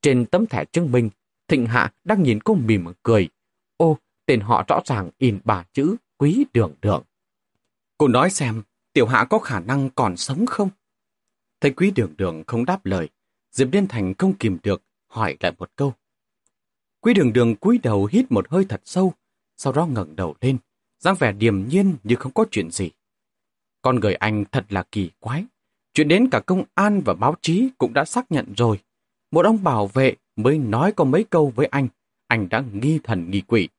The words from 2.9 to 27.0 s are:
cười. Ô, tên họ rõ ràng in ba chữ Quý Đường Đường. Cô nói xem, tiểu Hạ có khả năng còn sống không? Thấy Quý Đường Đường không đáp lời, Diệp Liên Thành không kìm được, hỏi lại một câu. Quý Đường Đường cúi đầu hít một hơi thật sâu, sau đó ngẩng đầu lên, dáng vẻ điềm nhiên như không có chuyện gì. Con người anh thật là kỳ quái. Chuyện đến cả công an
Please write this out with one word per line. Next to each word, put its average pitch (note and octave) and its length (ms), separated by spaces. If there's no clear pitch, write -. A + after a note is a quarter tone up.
cười. G2+ 260
Ô, D#3+ 220
tên B2+ 140
họ G#2+ 280
rõ D3+ 160
ràng G2 340
in A2 260
ba F#2+ 280
chữ E3+ 240
Quý F3+ 260
Đường F#2 280
Đường. F#2 200
Cô D3 100
nói C3 220
xem, A2+ 320
tiểu B2+ 140
Hạ A#2+ 180
có G#3+ 140
khả A2 220
năng C3 300
còn G2+ 260
sống D#3+ 300
không? G3+ 240
Thấy C#3+ 100
Quý F#3 200
Đường G#2 260
Đường E2 300
không A#2 180
đáp F3+ 220
lời, F#2 220
Diệp C3 200
Liên G3 160
Thành G2 300
không F#3 160
kìm F#2+ 280
được, G2 200
hỏi F#2+ 340
lại F2 180
một F2+ 180
câu. C#3 180
Quý A#3 140
Đường C#3 180
Đường A#2 240
cúi A#3 220
đầu G#2 340
hít B3+ 200
một - 160
hơi F#3+ 200
thật G#2 160
sâu, F#3 280
sau C3+ 160
đó D#3 140
ngẩng F#2 300
đầu E2+ 240
lên, B2+ 180
dáng F#3 200
vẻ A2+ 140
điềm G2+ 360
nhiên F#3 360
như A2+ 120
không - 160
có A3 180
chuyện E2+ 200
gì. E2+ 200
Con B2+ 180
người G2+ 140
anh G#2+ 380
thật C3 160
là G2 240
kỳ F#2 180
quái. C#3+ 240
Chuyện D3 140
đến G#3+ 220
cả A2 100
công F#3 240
an G3+ 300